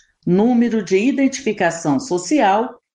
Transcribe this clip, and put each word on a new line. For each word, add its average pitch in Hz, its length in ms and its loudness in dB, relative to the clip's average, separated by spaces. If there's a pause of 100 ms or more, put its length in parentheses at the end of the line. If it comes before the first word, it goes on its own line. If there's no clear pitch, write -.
(280)
número 220 560 2
de 190 160 0
identificação 208 1000 0
social, 208 800 -2 (160)